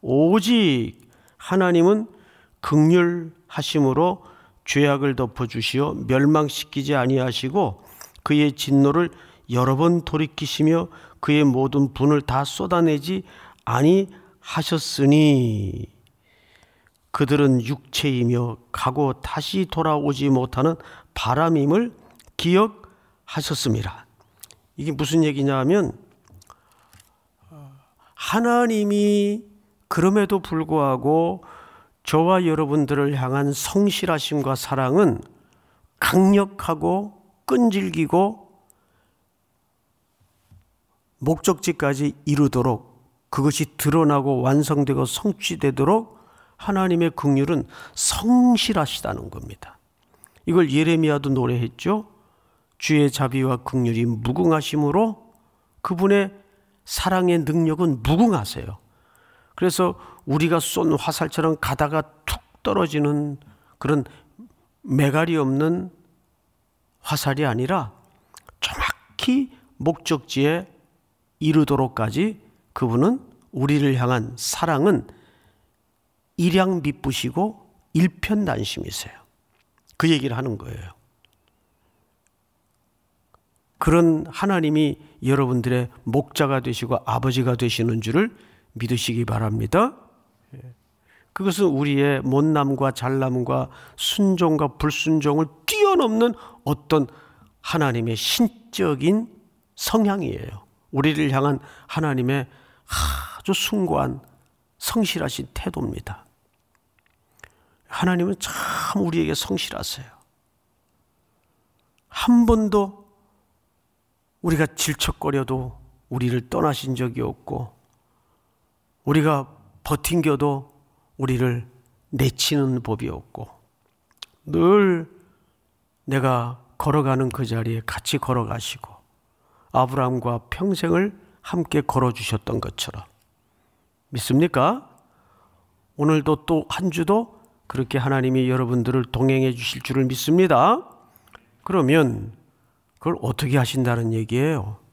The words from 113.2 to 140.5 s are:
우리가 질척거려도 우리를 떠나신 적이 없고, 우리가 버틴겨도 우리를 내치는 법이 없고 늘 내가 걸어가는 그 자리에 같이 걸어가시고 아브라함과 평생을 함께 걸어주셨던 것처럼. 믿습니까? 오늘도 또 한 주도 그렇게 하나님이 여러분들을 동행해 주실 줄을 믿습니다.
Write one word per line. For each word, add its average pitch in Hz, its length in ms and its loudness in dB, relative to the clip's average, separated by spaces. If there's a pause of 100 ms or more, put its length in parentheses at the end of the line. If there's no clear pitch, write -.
우리가 160 260 0
질척거려도 131 1120 -4 (300)
우리를 123 400 -4
떠나신 135 460 -2
적이 123 260 -6
없고, - 520 -8 (1300)
우리가 147 500 0 (300)
버틴겨도 143 880 -2 (460)
우리를 127 500 -2 (420)
내치는 131 720 0
법이 113 260 -4
없고 - 400 -12 (960)
늘 170 640 4 (960)
내가 127 560 -2 (160)
걸어가는 135 520 0
그 127 160 -6
자리에 113 400 -4
같이 - 320 -6
걸어가시고 117 760 -4 (800)
아브라함과 127 800 -2
평생을 185 680 0 (240)
함께 160 400 -2
걸어주셨던 113 800 -4
것처럼. - 420 -10 (1080)
믿습니까? 151 800 0 (1080)
오늘도 151 500 0
또 160 240 0
한 180 220 -4
주도 180 500 -2 (260)
그렇게 131 300 -4
하나님이 127 520 0
여러분들을 127 560 0
동행해 131 480 0
주실 117 280 -8
줄을 131 240 0
믿습니다. 160 800 2 (760)